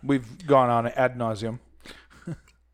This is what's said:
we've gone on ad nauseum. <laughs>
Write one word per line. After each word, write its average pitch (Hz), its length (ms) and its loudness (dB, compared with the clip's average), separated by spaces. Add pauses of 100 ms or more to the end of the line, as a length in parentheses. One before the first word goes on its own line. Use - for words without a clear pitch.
we've 131 460 -4
gone 131 220 6
on 117 180 2
ad 123 280 0
nauseum. 113 440 -6 (680)
<laughs> 165 100 -10 (380)